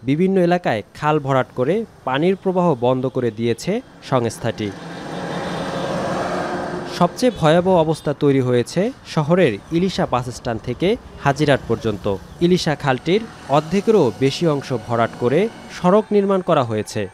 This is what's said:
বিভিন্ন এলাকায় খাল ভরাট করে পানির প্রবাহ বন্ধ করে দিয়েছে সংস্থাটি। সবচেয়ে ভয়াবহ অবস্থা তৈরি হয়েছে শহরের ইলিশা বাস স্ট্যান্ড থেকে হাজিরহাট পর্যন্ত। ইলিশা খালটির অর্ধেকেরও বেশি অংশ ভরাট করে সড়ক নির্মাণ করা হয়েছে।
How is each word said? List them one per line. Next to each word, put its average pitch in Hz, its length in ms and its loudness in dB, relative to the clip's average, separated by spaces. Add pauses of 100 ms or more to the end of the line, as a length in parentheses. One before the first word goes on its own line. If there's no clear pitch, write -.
বিভিন্ন 185 260 2 (120)
এলাকায় 175 340 0 (180)
খাল 151 200 2
ভরাট 135 360 0
করে 131 200 0 (320)
পানির 151 360 2
প্রবাহ 180 240 2 (180)
বন্ধ 127 180 2 (120)
করে 123 160 0
দিয়েছে 113 400 -2 (380)
সংস্থাটি। 113 600 -2 (2250)
সবচেয়ে 175 420 0
ভয়াবহ 175 360 4 (100)
অবস্থা 156 260 -2 (120)
তৈরি 139 240 4
হয়েছে 123 340 0 (320)
শহরের 160 400 4 (240)
ইলিশা 180 360 0
বাস 123 120 0 (120)
স্ট্যান্ড 113 300 -4
থেকে 127 200 -2 (360)
হাজিরহাট 139 460 2
পর্যন্ত। 110 360 -2 (400)
ইলিশা 175 300 2
খালটির 147 460 0 (280)
অর্ধেকেরও 170 540 4 (160)
বেশি 135 280 0
অংশ 143 220 -2 (180)
ভরাট 117 320 2
করে 123 200 2 (380)
সড়ক 202 280 4 (100)
নির্মাণ 196 260 2
করা 160 220 2
হয়েছে। 110 380 -4 (120)